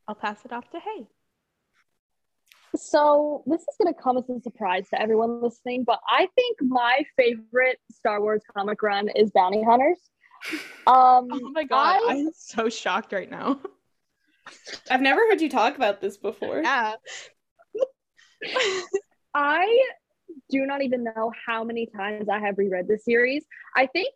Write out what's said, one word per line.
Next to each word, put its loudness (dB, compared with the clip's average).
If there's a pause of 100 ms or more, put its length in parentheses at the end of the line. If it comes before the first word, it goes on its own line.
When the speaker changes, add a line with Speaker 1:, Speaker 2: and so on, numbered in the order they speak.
Speaker 1:
I'll -10
pass -10
it -16
off -14
to -14
Hay. -12 (1700)
Speaker 2:
So 2
this -2
is -20 (140)
gonna 0
come -2
as -6
a -8
surprise -6
to -4
everyone 0
listening, -6
but 0
I 2
think -4
my 4 (140)
favorite 0 (120)
Star -2
Wars 0 (120)
comic -4
run 0
is 4
Bounty 2
Hunters. 4 (880)
Um, 8
Speaker 1:
Oh -8
my -2
God, 2
Speaker 2:
I 0
Speaker 1:
I'm -2
so -4
shocked -4
right -8
now. -4 (640)
<laughs> -16
Speaker 3:
I've 0
never 2
heard 4
you 0
talk 0
about -2
this -8
before. -6
Speaker 1:
Yeah. 0 (1500)
<laughs> -6
Speaker 2:
I 2 (680)
do -2
not -4
even -2
know -4 (140)
how -4
many -6
times -6
I -2
have -4
reread -2
this -2
series. 0 (320)
I 2
think -4